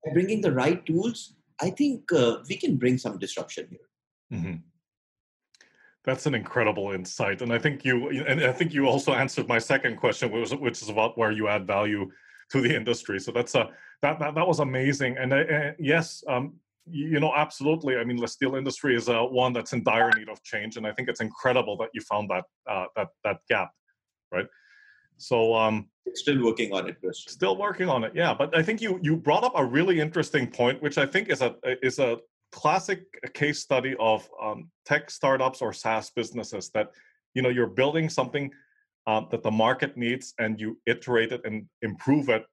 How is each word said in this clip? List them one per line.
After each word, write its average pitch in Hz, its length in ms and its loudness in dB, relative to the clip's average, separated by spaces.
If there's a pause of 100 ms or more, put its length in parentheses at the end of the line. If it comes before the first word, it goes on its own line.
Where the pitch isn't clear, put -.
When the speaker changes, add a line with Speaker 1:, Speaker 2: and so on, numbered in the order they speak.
Speaker 1:
by 143 80 -4
bringing 190 280 4
the 156 100 6
right 139 340 4
tools, 196 500 0 (260)
I 165 100 2
think, 277 400 0
uh, 120 260 6 (120)
we 196 80 -4
can 226 200 0
bring 127 200 4
some 104 220 -4
disruption - 500 -8
here. - 720 -14
Speaker 2:
Mm-hmm. 85 160 -4 (1500)
That's 131 220 -2
an 143 80 0
incredible 104 560 0
insight. 98 500 -4
And 117 100 -2
I 117 60 2
think 143 260 -2
you, 131 260 0
and 147 320 -2
I 127 120 2
think 165 200 -2
you 139 140 2
also 135 260 2
answered 135 340 -2
my 120 120 2
second 123 380 0
question, 117 340 0
which 113 100 -2 (100)
was, 139 40 -2
which 135 260 -4
is 104 80 -12
about 110 280 0
where 110 140 2
you 107 160 -2
add 101 200 0
value 104 420 0 (420)
to 135 100 2
the 120 140 2
industry. 110 440 -4
So 95 120 -10
that's 120 240 -2
a, 117 140 2 (320)
that, 151 180 0
that, 151 160 -4
that 165 120 2
was 156 120 2
amazing. 135 580 0
And, 127 160 0
uh, 139 40 4 (120)
and 147 280 -2
yes, 165 500 -2
um, 135 260 -4 (320)
y-, 170 80 -16 (200)
you 147 60 2
know, 151 160 2
absolutely. 147 640 0
I 117 80 -2
mean, 123 120 -2
the 120 120 -2
steel 135 260 -2
industry 135 400 -2
is, 120 140 -2
uh, 117 140 2
one 127 280 2
that's 120 220 -6
in 117 100 -2
dire 113 320 4
need 107 140 -4
of 110 140 -12
change. 110 340 -8
And 110 100 -6
I 104 60 -4
think 127 160 -6
it's - 120 -4
incredible 120 560 0
that 113 160 -4
you 110 80 -8
found 104 280 -2
that, 92 160 -2 (240)
uh, 95 160 -2 (100)
that, 101 140 -4 (160)
that 101 120 0 (120)
gap, 98 220 0 (600)
right? 92 160 -4 (680)
So, 113 380 2
um, 110 340 2 (260)
Speaker 1:
Still 135 280 0
working 113 300 0
on 92 160 -2
it, - 120 -14
Chris. 92 260 -8
Speaker 2:
Still 190 280 0
working 185 320 -2
on 127 160 0
it, 110 120 -6
yeah. 156 180 0
But 160 240 0
I 160 60 4
think 214 180 -2
you, 190 220 -2
you 160 120 2
brought 165 280 2
up 247 120 2
a 156 80 2
really 160 360 2
interesting 151 500 0
point, 123 320 0
which 147 160 -2
I 143 80 4
think 196 240 -2
is 131 140 0
a, 117 120 0 (280)
is 127 160 0
a 117 180 2 (340)
classic 170 520 0 (320)
case 147 240 0
study 131 400 0
of, 110 280 2 (140)
um, 107 300 -8 (160)
tech 147 240 0
startups 131 500 0
or 113 100 -2
SaaS 107 380 -2
businesses 113 640 -8
that, 107 200 -2 (420)
you 127 80 0
know, 127 60 4
you're 123 180 2
building 143 420 2
something, 139 400 -2 (560)
um, 110 240 0
that 113 140 -4
the 113 80 2
market 120 460 2
needs, 123 420 -4
and 110 200 -2
you 110 280 -8
iterate 117 440 2
it 123 140 -6
and 104 220 -8 (160)
improve 135 460 0
it 110 240 2